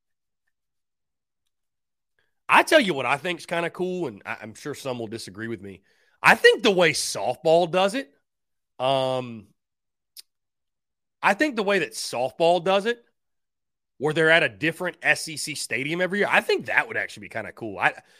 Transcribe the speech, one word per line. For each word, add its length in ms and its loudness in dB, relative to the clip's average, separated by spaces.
I 140 8
tell 180 4
you 120 0
what 120 -4
I 100 2
think's 300 -6
kinda 240 -4
cool, 380 -6
and 180 -12
I, 160 -8
I'm 140 -16
sure 200 -12
some 240 -8
will 80 -8
disagree 400 -10
with 140 -8
me. 220 -18
I 140 6
think 280 6
the 80 6
way 200 4
softball 800 0
does 220 0
it, 180 -8
um, 680 -2
I 120 4
think 220 -2
the 80 -2
way 160 2
that 140 -4
softball 680 0
does 240 0
it, 200 -4
where 140 -2
they're 180 4
at 120 6
a 60 0
different 520 -4
S 280 0
E 80 -12
C 180 -8
stadium 460 -4
every 180 -2
year, 100 2
I 120 4
think 240 -2
that 240 -2
would 80 -8
actually 240 -8
be 80 -14
kinda 240 -10
cool. 260 -10
I, 140 2